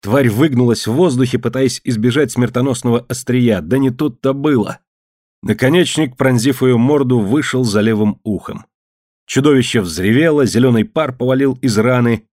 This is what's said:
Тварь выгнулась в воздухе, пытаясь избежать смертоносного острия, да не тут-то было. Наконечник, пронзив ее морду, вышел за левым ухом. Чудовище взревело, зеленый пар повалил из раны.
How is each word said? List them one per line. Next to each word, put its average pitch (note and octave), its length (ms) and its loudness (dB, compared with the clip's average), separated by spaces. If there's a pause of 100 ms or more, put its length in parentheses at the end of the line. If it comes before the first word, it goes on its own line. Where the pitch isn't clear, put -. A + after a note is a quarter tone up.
Тварь B2 260 0
выгнулась A#2+ 580 0
в G#2+ 60 -4
воздухе, B2+ 480 0
пытаясь B2+ 460 -2
избежать A#2+ 480 0
смертоносного B2 720 -2
острия, A#2+ 540 0
да F2 160 -2
не C3+ 120 2
тут-то C3+ 440 -4
было. C#3 460 -2 (640)
Наконечник, C#3 760 0
пронзив C3 440 0
ее B2+ 160 2
морду, B2+ 420 2
вышел B2+ 440 -2
за G#2+ 160 0
левым G#2+ 440 0
ухом. G#2+ 420 -8 (600)
Чудовище C3+ 540 2
взревело, A2+ 680 0
зеленый A#2 380 2
пар B2+ 320 -4
повалил C3 460 0
из A#2 160 0
раны. A#2+ 500 0 (100)